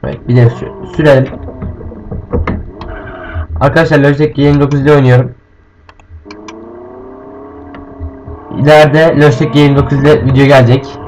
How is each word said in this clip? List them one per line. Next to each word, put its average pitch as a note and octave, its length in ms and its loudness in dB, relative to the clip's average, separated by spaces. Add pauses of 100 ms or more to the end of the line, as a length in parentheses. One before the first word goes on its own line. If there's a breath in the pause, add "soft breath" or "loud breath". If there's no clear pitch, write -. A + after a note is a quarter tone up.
Evet, - 240 -10
bir B2 80 0
de A#2+ 100 6
sü-, - 400 -4 (100)
sürelim. C#3 380 2 (2250 loud breath)
Arkadaşlar C#3 400 0
Logitech C#3+ 360 0
G C#3 60 -2
yirmi C#3+ 200 2
dokuz C#3 200 0
ile D3 120 4
oynuyorum. B2+ 420 2 (3250)
İleride D3+ 640 4
Logitech D3 320 2
G D3 60 2
yirmi C#3+ 180 4
dokuz C3+ 260 0
ile D3 220 4
video C3+ 200 4
gelecek. C3+ 640 2